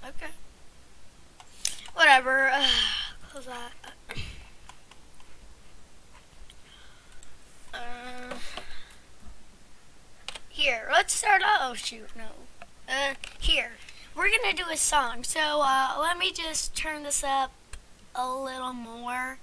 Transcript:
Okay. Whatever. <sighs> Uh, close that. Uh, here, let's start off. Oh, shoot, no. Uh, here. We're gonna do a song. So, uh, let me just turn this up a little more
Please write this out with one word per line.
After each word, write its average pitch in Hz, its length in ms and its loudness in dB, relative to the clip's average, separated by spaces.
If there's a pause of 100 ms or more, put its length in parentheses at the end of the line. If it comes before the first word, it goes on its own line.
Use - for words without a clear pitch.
Okay. 294 280 -2 (1600)
Whatever. 269 600 8
<sighs> 277 60 4 (720)
Uh, - 0 -
close 262 140 -12
that. 240 260 -10 (4000)
Uh, 247 640 -6 (2250)
here, 233 420 0
let's 359 240 6
start 403 300 6
off. 403 180 6
Oh, 247 120 -2
shoot, 226 420 -8
no. 220 140 -4 (580)
Uh, 277 260 0 (240)
here. 233 360 4 (420)
We're 370 140 6
gonna 403 220 4
do 349 160 -2
a 320 80 -2
song. 247 460 4
So, 208 400 2
uh, 269 380 6
let 339 180 2
me 370 140 0
just - 420 -2
turn 302 300 -4
this 285 180 0
up 269 300 2 (640)
a 254 120 0
little 254 440 -4
more 247 720 -6